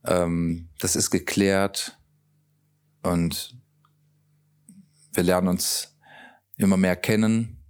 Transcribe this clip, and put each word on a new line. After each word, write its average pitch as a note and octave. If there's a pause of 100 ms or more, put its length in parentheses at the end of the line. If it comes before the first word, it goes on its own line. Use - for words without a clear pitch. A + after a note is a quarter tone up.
ähm, E2+ (120)
das F2+
ist E2+
geklärt G2 (1040)
und F2 (1600)
wir -
lernen F2+
uns - (600)
immer G2
mehr F#2
kennen. A2 (140)